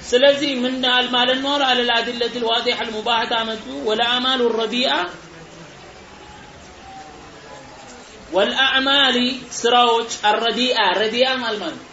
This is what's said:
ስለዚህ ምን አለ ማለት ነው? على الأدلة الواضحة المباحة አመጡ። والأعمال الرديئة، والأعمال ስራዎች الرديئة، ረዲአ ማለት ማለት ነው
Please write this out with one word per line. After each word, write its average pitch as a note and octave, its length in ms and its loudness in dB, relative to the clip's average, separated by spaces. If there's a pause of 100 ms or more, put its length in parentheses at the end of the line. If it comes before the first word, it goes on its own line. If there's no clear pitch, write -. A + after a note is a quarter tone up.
ስለዚህ C#4 520 4
ምን B3+ 180 0 (120)
አለ B3 240 2
ማለት B3+ 300 2
ነው? C#4 120 -2 (100)
على B3+ 200 2
الأدلة A#3 540 0
الواضحة A#3+ 460 0
المباحة A#3 520 -2
አመጡ። A3 320 -4 (180)
والأعمال B3 580 0
الرديئة، A#3 600 2 (3250)
والأعمال C4+ 840 2 (360)
ስራዎች A#3 560 4 (120)
الرديئة، A3+ 640 2 (120)
ረዲአ A3 360 2
ማለት A3+ 260 -4
ማለት D#3+ 160 -6
ነው - 180 -18